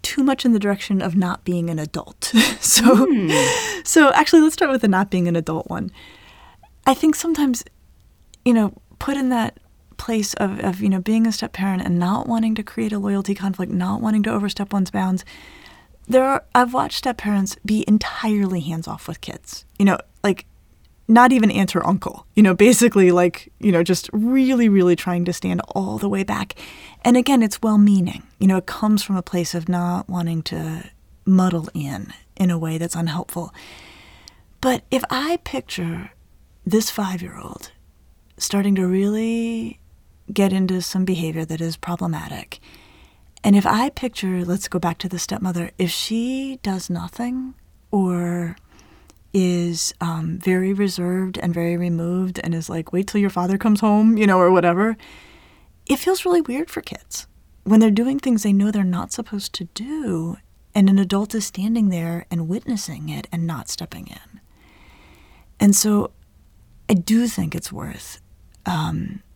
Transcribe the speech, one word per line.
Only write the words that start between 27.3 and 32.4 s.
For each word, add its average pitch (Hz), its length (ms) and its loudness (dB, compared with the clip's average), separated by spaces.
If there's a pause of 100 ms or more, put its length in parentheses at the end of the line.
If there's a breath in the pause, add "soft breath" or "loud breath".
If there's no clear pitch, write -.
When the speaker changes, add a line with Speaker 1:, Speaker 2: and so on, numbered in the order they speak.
Speaker 1:
it's 208 180 -2
well-meaning. 208 600 4 (160)
You 190 80 4
know, 190 100 4
it 185 80 -4
comes 214 380 0
from 196 140 -2
a 180 40 -4
place 175 320 -4
of 165 160 -6
not 175 400 -2
wanting 170 340 -4
to 160 460 -8 (380)
muddle 180 480 2
in, 139 360 -8 (260)
in 185 120 2